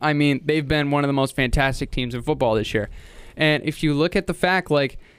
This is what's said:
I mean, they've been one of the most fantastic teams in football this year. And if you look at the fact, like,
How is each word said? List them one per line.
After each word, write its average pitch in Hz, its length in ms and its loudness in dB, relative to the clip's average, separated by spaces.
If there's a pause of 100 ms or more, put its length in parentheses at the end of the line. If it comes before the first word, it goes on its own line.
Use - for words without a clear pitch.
I 151 120 2
mean, 147 320 4
they've 151 220 0
been 147 220 0
one 143 140 2
of 143 60 0
the 139 40 0
most 135 220 0
fantastic 135 560 0
teams 123 240 -4
in 120 80 -6
football 131 320 0
this 104 180 -2
year. 104 160 0 (480)
And 151 260 2
if - 200 -4
you 147 100 2
look 160 220 0
at 190 100 0
the 175 80 -4
fact, 180 380 0
like, 139 260 2 (220)